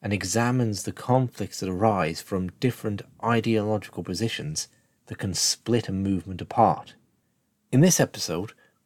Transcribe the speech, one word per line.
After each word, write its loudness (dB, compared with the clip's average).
and -4
examines 0
the -6
conflicts -2
that -4
arise 0
from -4
different -2
ideological 0
positions -6
that -12
can -4
split 0
a -4
movement -2
apart. 2
In 6
this 6
episode, -2